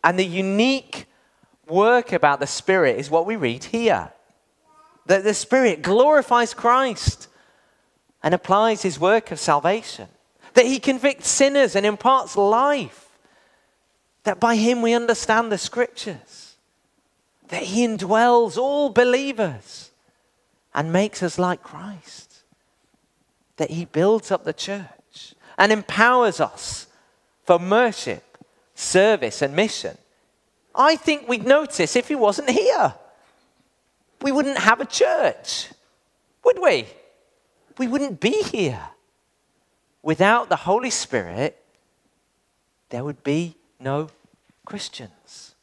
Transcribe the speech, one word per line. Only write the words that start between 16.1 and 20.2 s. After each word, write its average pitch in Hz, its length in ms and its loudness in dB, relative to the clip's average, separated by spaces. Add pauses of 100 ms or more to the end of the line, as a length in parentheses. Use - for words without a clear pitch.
that 175 160 -8
he 208 220 0
indwells 220 680 2
all 277 320 0
believers 240 1000 -2 (840)